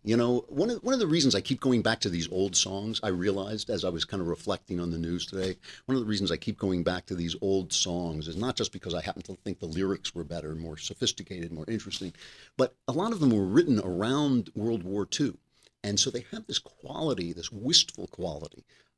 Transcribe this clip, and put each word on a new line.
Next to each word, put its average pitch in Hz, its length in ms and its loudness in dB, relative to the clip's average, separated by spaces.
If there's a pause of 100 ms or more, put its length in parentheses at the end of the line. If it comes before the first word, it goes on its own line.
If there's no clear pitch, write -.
You 110 140 4
know, 120 320 4
one 185 220 2
of, 226 120 -4
one 254 120 2
of 247 40 2
the 208 60 4
reasons 151 300 4
I 95 60 2
keep - 200 -2
going 127 220 4
back 113 160 2
to - 100 -2
these 85 220 0
old 92 240 2
songs, 101 480 0
I 107 60 0
realized 98 600 -2
as 98 160 -2
I 92 40 0
was 85 160 -2
kind 98 160 -4
of 85 60 -2
reflecting 87 520 -4
on 87 100 -2
the 82 80 -2
news 82 300 -4
today, 95 280 -4 (300)
one 131 100 0
of 127 60 2
the 107 80 -4
reasons 98 220 0
I 82 60 2
keep - 200 -6
going 92 240 2
back 90 240 0
to 95 100 -6
these 85 260 -2
old 98 300 2
songs 85 560 -2
is 80 80 -8
not 120 200 -2
just - 160 -2
because 90 240 -8
I 82 60 -2
happen - 220 -8
to 92 120 -14
think - 240 -8
the 90 80 -6
lyrics 92 480 -2
were 85 80 -6
better, 80 320 -8
more 80 220 -8
sophisticated, 90 760 -6
more 78 160 -8
interesting, 101 440 -6 (460)
but 131 160 2 (140)
a 131 40 0
lot 196 200 0
of 208 80 -2
them 143 100 6
were 104 160 6
written 127 360 6
around 120 760 2
World 110 260 0
War 95 240 -2
Two. - 320 -2 (460)
And 104 160 0
so 135 100 2
they 120 220 -4
have 220 160 -10
this - 100 -4
quality, 139 760 -4
this 85 180 -10
wistful 107 560 2
quality, 78 580 -8 (320)